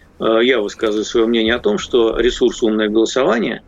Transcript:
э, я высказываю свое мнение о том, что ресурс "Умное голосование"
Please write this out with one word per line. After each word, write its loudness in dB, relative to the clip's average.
э, 2
я 2
высказываю -4
свое 0
мнение 0
о -2
том, 0
что 0
ресурс 0
"Умное 0
голосование" 0